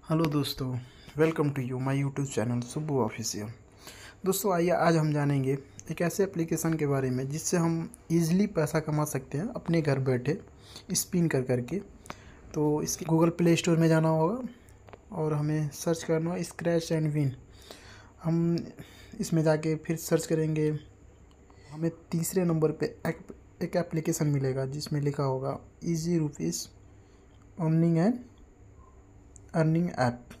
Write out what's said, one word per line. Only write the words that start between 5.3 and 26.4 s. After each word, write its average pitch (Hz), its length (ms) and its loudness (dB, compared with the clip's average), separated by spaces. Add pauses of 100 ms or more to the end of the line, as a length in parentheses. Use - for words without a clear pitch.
एक 160 120 -6
ऐसे 170 200 0
application 165 520 -2
के 151 120 0
बारे 131 240 0
में 131 180 -2
जिससे 156 280 -2
हम 165 320 0 (240)
easily 170 360 4
पैसा 156 320 0
कमा 151 240 0
सकते 139 340 -6
हैं 190 120 -4
अपने 165 320 0
घर 139 180 2
बैठे 131 380 0 (540)
spin 170 360 0
कर 135 140 2
करके। 123 360 -2 (760)
तो 151 280 2
इसके 165 220 -6
Google 165 280 4
Play 170 240 4
Store 170 220 2
में 165 100 6
जाना 160 200 6
होगा 160 320 2 (720)
और 156 220 0
हमें 151 400 0
search 165 280 -2
करना 165 280 0
होगा 180 120 -4
Scratch 170 500 -2
and 156 220 0
Win। 147 160 2 (960)
हम 170 320 2 (640)
इसमें 160 220 2
जाके 156 340 2
फिर 160 220 -4
search 160 280 0
करेंगे, 156 420 0 (1000)
हमें 160 200 -2 (200)
तीसरे 175 340 0
नंबर 160 280 4
पे - 140 -2 (200)
एक, - 180 -6 (380)
एक 175 140 -4
application 160 520 0
मिलेगा 135 380 0
जिसमें 147 340 -4
लिखा 143 240 0
होगा 135 340 -2 (280)
Easy 170 320 0
Rupees 160 480 -2 (920)